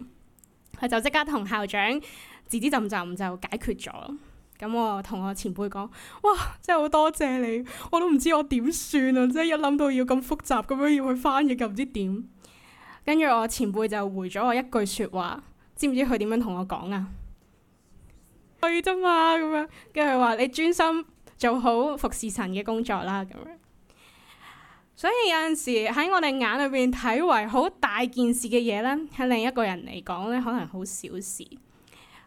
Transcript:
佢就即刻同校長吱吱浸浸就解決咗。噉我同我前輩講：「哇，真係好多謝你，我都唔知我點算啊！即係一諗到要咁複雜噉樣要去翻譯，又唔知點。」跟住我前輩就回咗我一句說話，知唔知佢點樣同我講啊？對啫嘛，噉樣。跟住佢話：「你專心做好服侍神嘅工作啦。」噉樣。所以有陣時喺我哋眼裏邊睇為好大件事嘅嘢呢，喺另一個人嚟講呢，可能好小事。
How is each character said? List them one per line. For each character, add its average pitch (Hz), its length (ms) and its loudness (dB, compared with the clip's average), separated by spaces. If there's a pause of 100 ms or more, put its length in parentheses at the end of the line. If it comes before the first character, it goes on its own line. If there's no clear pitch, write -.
(760)
佢 247 100 -2
就 226 120 2
即 262 100 0
刻 302 160 0
同 285 200 -4
校 208 200 -4
長 202 260 0
吱 294 100 -4 (480)
吱 240 200 -2
浸 247 200 0
浸 180 260 -6
就 185 220 -6
解 185 200 -8
決 214 260 -6
咗。 - 340 -14 (400)
噉 220 200 -6
我 214 240 -2
同 190 240 -6
我 196 80 -4
前 196 200 -6
輩 202 160 -4
講： 202 200 -10 (340)
「哇， 415 380 2
真 359 140 2
係 320 40 4
好 302 100 2
多 311 220 4
謝 277 280 0
你， 240 260 -2 (260)
我 339 80 4
都 349 100 2
唔 285 100 6
知 330 140 2
我 302 100 4
點 269 280 0
算 262 460 2
啊！ 254 100 4
即 254 120 0
係 320 60 4
一 330 80 2
諗 294 240 2
到 285 140 2
要 254 120 2
咁 254 180 2
複 - 180 -4
雜 - 260 -2
噉 269 100 -2
樣 277 200 2
要 269 180 0
去 254 80 -4
翻 285 240 2
譯， 254 120 2
又 240 100 -2
唔 202 80 -8
知 254 100 -4
點。」 208 440 -6 (760)
跟 311 140 2
住 311 60 4
我 233 220 2
前 226 240 -2
輩 214 160 0
就 202 220 -4
回 190 200 -6
咗 202 160 -2
我 247 80 2
一 247 80 0
句 247 240 -2
說 202 220 -4
話， 185 360 -6 (320)
知 294 120 -2
唔 269 60 0
知 254 80 2
佢 254 160 2
點 208 120 -2
樣 226 120 0
同 196 160 -4
我 190 100 -4
講 180 260 -6
啊？ 190 140 -4 (1500)
對 339 200 2
啫 370 200 6
嘛， 330 360 6
噉 330 60 2
樣。 311 260 0 (240)
跟 302 120 2
住 277 80 4
佢 254 60 4
話： 233 160 4
「你 247 140 2
專 320 240 2
心 330 320 2 (320)
做 247 220 2
好 247 360 2
服 - 160 -4
侍 - 180 -8
神 190 220 -4
嘅 190 100 -4
工 226 220 -2
作 214 200 -2
啦。」 190 220 -4
噉 190 60 -14
樣。 - 260 -16 (1400)
所 339 140 -2
以 440 200 2
有 330 80 2
陣 320 180 0
時 269 160 -4 (160)
喺 294 240 0
我 370 100 4
哋 277 160 0
眼 240 220 0
裏 277 180 0
邊 254 140 4
睇 247 340 0
為 226 220 2
好 254 220 2
大 240 360 -2
件 247 280 2
事 247 160 -6
嘅 240 100 4
嘢 214 240 0
呢， 277 160 0 (160)
喺 254 120 -2
另 240 120 2
一 233 120 0
個 254 120 0
人 185 220 -4
嚟 - 180 -14
講 185 260 -6
呢， 247 140 0
可 240 80 -4
能 233 160 -4
好 185 160 -10
小 - 380 -10
事。 - 260 -12 (800)